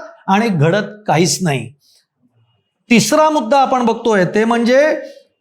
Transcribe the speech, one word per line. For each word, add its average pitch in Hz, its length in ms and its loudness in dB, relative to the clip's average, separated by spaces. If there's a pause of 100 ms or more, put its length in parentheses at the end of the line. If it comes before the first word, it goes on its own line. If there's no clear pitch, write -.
(280)
आणि 208 200 2
घडत 196 600 -2
काहीच 165 340 0
नाही. 135 320 -6 (1160)
तिसरा 302 400 4
मुद्दा 285 280 0
आपण 262 280 0
बघतोय 220 400 0
ते 208 200 -2
म्हणजे 247 540 0 (420)